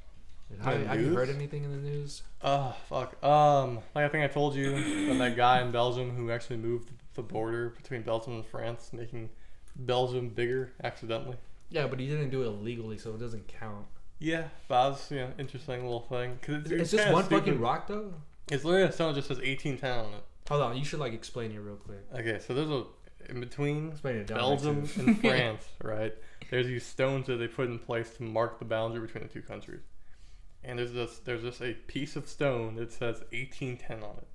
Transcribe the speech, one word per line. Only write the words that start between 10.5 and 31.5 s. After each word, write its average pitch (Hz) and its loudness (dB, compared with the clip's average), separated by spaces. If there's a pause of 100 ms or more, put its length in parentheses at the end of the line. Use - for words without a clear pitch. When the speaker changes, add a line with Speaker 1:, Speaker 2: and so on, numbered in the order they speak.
Speaker 1:
accidentally. 117 -4 (340)
Speaker 2:
Yeah, 147 0
but 123 -4
he 131 -2
didn't 147 0
do 131 0
it - 0
illegally, 110 -4
so 117 -8
it 107 -6
doesn't 110 -4
count. 104 -6 (340)
Speaker 1:
Yeah, 160 0 (240)
but 127 8
that 139 6
was, 139 -6
you 143 -2
know, 127 -2
interesting 123 -6
little 127 -2
thing. 123 -2
'Cause 143 -2
it's, 156 -6
Speaker 2:
It's 170 2
Speaker 1:
it's 170 0
Speaker 2:
just 214 6
Speaker 1:
kinda 196 8
Speaker 2:
one 180 8
fucking 196 6
Speaker 1:
stupid. 147 4
Speaker 2:
rock, 123 2
though? 208 -4 (360)
Speaker 1:
It's 135 0
literally 180 8
a 127 0
stone 165 2
that 143 0
just 139 0
says - 0
eighteen 135 0
ten 127 2
on 104 2
it. 104 -6 (240)
Speaker 2:
Hold 147 4
on, 123 2
you 143 0
should, 151 -2
like, 127 -2
explain 113 -6
it 107 -8
real 101 -8
quick. 101 -12 (160)
Speaker 1:
Okay, 113 0
so 123 -4
there's 151 2
a, 135 0 (440)
in 123 -6
between 147 0
Speaker 2:
Explain 143 -2
it, 101 -4
John 110 -2
Speaker 1:
Belgium 143 4
Speaker 2:
Nixon. 139 0
Speaker 1:
and 208 8
Speaker 3:
<laughs> - -4
Speaker 1:
France, 120 4 (160)
right? 107 0 (340)
There's 123 2
these 123 -4
stones 135 0
that 127 2
they 117 0
put 127 0
in 120 -4
place 117 -4
to 123 -8
mark 113 0
the 117 -8
boundary 113 0
between 110 -6
the - -8
two - -10
countries. 104 -10 (800)
And 123 -6
there's 120 -2
this, 120 -4
there's 120 -4
just 120 -8